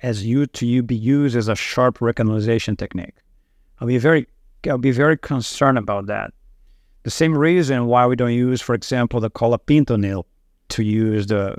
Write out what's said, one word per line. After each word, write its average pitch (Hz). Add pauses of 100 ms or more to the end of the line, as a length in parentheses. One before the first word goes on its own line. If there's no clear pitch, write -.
as 107
you, 131
to -
you 120
be 120
used 131
as 110
a 110
sharp -
recanalization 110
technique. - (640)
I'll 120
be 123
very, 151 (420)
I'll 135
be 131
very 147
concerned 135
about 101
that. 104 (720)
The -
same 160
reason 143
why 123
we 127
don't 120
use, 123
for -
example, 120
the 110
Colapinto 120
needle 98 (440)
to -
use 107
the, 101